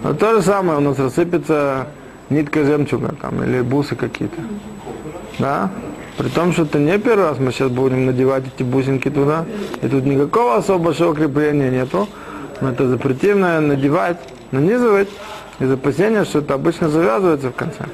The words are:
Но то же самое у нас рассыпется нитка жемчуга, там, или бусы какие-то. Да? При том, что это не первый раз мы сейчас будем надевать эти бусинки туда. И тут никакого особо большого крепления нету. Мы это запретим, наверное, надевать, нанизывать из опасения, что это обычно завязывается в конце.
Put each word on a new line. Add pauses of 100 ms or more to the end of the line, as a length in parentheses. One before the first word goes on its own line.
Но
то
же
самое
у
нас
рассыпется (420)
нитка
жемчуга,
там,
или
бусы
какие-то. (1000)
Да? (460)
При
том,
что
это
не
первый
раз
мы
сейчас
будем
надевать (120)
эти
бусинки
туда. (360)
И
тут
никакого
особо
большого
крепления
нету. (540)
Мы
это
запретим,
наверное,
надевать, (340)
нанизывать (500)
из
опасения,
что
это
обычно
завязывается
в
конце.